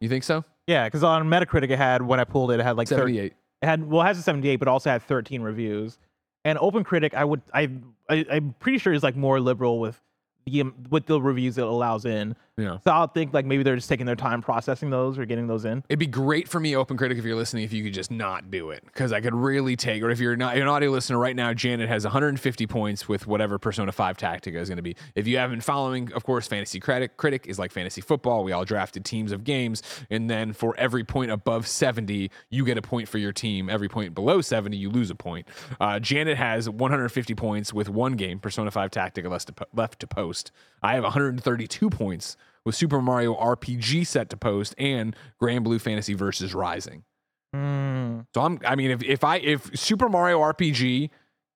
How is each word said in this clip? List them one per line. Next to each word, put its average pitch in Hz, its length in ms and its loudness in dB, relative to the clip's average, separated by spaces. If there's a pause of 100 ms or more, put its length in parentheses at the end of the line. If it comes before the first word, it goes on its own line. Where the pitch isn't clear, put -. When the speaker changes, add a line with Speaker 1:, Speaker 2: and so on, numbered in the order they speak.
Speaker 1:
You 113 80 -2
think 131 160 0
so? 160 180 0 (240)
Speaker 2:
Yeah, 135 220 4
'cause 151 160 2
on 160 240 4
Metacritic, 165 400 4
it 131 80 2
had, 127 240 4
when 127 180 4
I 123 60 4
pulled 127 260 2
it, 117 100 4
it - 20 2
had, 120 160 2
like, 117 100 0
thir- 139 80 2
Speaker 1:
Seventy-eight. 123 380 0 (260)
Speaker 2:
it 143 60 0
had, 160 240 2
well, 160 100 6
it 170 60 6
has 196 120 4
a 170 40 -8
seventy-eight, 139 340 2
but 123 120 0
also 131 200 2
had 123 140 2
thirteen 123 400 -2
reviews. 107 560 -4 (480)
And 156 140 2
Open 196 220 4
Critic, 156 300 2
I 143 120 0
would, 147 180 0 (100)
I, 139 180 2 (380)
I, 156 220 2
I'm 147 280 0
pretty 262 200 0
sure 185 160 4
is, 143 80 2
like, 131 120 2
more 135 240 4
liberal 123 400 2
with 113 220 -4 (460)
the, 143 160 0
um, 131 120 -4 (140)
with 151 160 0
the 156 160 2
reviews 127 380 0
it 127 60 0
allows 113 420 0
in. 107 300 -2 (220)
Speaker 1:
Yeah. 98 260 -2
Speaker 2:
So 180 60 6
I'll 165 160 6
think, 151 260 -2
like, 139 140 2
maybe 139 160 2
they're 131 140 4
just 120 120 -8
taking 123 160 2
their 120 100 0
time 120 280 0
processing 131 480 -2
those 131 280 0
or 127 60 -4
getting 117 220 -2
those 113 180 -2
in. 117 240 -2
Speaker 1:
It'd 151 100 2
be 160 80 2
great 139 420 0
for 175 120 -2
me, 151 160 0
Open 131 220 0
Critic, 127 180 2
if 117 80 -4
you're 113 100 -2
listening, 113 300 -2
if 107 80 -6
you 110 100 -2
could 101 120 -4
just 92 160 -6
not 95 400 -6
do 87 180 -6
it, - 240 -12
'cause 131 180 -2
I 107 120 0
could 117 120 0
really 131 400 2
take, 113 280 -2
or 117 80 2
if 120 100 0
you're 120 160 2
not, 123 200 -2
you're 139 80 4
an 139 40 4
audio 143 220 4
listener 127 280 0
right 127 160 2
now, 120 200 0
Janet 117 340 0
has 107 160 0
a 101 60 -2
hundred 139 280 2
fifty 117 280 -2
points 104 420 -2
with 104 180 -2
whatever 104 320 0
Persona 101 320 -2
five 92 280 -2
Tactica 87 380 -6
is 87 120 -6
gonna 87 140 -6
be. 87 140 -8 (180)
If 107 120 0
you 123 120 2
haven't 127 160 0
been 113 80 -6
following, 131 500 -2
of 123 120 -6
course, 123 220 -2
Fantasy 101 320 -6
Critic, 127 380 -2
Critic 139 300 -2
is 95 120 -8
like 92 140 -6
fantasy 92 300 -8
football. 120 420 0
We 92 80 -2
all 92 140 -2
drafted 101 360 -4
teams 110 300 -6
of 101 120 -8
games, 123 380 -2 (280)
and 113 180 -2
then 110 240 -2
for 113 240 -2
every 120 280 0
point 127 260 -2
above 113 360 -2
seventy, 104 640 -2 (200)
you 127 160 0
get 120 100 2
a 107 60 -2
point 117 260 -4
for - 80 -6
your 101 160 0
team. 98 380 -4
Every 104 180 0
point 98 260 -6
below 131 280 2
seventy, 104 340 -2
you 98 140 -4
lose 117 180 2
a 85 60 -8
point. 85 340 -10 (320)
Uh, 104 180 2
Janet 143 380 0
has 117 320 -2
one 120 220 -2
hundred 131 180 0
fifty 117 260 -4
points 104 380 -2
with 104 160 -2
one 117 240 0
game, 95 280 -4
Persona 107 300 -4
five 98 200 -2
Tactica, 92 400 -4
left 90 160 -6
to - 80 -16
po-, - 180 -12
left 113 280 -2
to - 60 -12
post. - 460 -6 (300)
I 113 140 2
have 120 80 0
a 98 60 0
hundred 127 300 0
thirty-two 120 480 0
points 95 480 -4 (280)
with 113 120 0
Super 139 240 2
Mario 123 360 2
R 120 200 4
P 123 200 -6
G 123 260 0
set 123 280 -2
to - 60 -8
post 101 420 0
and 123 360 -2 (260)
Granblue 117 400 2
Fantasy 107 340 -2
versus 95 400 -2
Rising. 92 500 -6 (500)
Speaker 2:
Hmm. 139 680 -2 (140)
Speaker 1:
So 120 60 2
I'm, 160 240 2
I 123 120 4
mean, 131 160 2
if, 117 100 -2
if 135 220 2
I, 165 140 4
if 143 400 0
Super 220 300 2
Mario 175 320 4
R 151 140 4
P 170 180 2
G 127 380 2 (460)